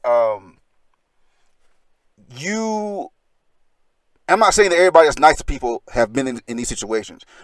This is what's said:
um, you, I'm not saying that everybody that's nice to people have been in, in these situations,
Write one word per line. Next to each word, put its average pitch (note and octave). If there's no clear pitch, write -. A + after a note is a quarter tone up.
um, A2+
you, G#3
I'm F#3
not G#3
saying G3+
that F3
everybody E3+
that's C3
nice D3+
to -
people A#2+
have A2+
been C3
in, A#2+
in A#2
these A#2+
situations, G#2+